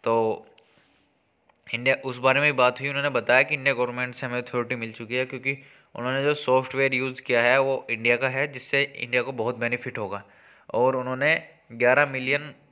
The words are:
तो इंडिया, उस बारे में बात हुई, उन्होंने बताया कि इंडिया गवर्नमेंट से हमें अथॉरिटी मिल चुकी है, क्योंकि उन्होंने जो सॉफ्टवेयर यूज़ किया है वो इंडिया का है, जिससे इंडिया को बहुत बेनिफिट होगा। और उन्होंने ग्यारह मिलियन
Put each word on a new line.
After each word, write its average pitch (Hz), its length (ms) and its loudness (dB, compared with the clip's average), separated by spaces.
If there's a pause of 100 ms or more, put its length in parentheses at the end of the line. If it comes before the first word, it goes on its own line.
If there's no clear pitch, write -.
तो 113 420 0 (1300)
इंडिया, 127 220 2 (100)
उस 123 120 -6
बारे 131 240 4
में 147 140 2
बात 123 240 4
हुई, 139 100 -4
उन्होंने 139 200 -2
बताया 127 340 4
कि 151 120 -2
इंडिया 139 180 0
गवर्नमेंट 123 420 -4
से - 100 -8
हमें 123 160 -4
अथॉरिटी 120 340 -4
मिल 113 160 -8
चुकी 113 240 -10
है, 127 100 0
क्योंकि 135 320 -8 (380)
उन्होंने 131 280 -4
जो 147 100 2
सॉफ्टवेयर 131 600 2
यूज़ 127 280 -4
किया 120 200 0
है 127 200 4
वो 135 280 -2
इंडिया 117 280 2
का 127 120 0
है, 135 220 -4
जिससे 139 320 -2
इंडिया 123 380 -2
को 127 100 -4
बहुत 120 260 -4
बेनिफिट 120 400 -6
होगा। 101 260 -6 (500)
और 127 220 2
उन्होंने 131 540 -2 (220)
ग्यारह 123 340 4
मिलियन 135 500 -4 (160)